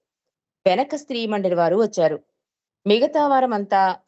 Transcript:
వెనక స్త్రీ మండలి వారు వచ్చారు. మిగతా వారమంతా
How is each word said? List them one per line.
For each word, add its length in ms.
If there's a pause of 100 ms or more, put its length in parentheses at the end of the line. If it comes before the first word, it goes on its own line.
(680)
వెనక 280
స్త్రీ 320
మండలి 280
వారు 220
వచ్చారు. 440 (640)
మిగతా 420
వారమంతా 680 (120)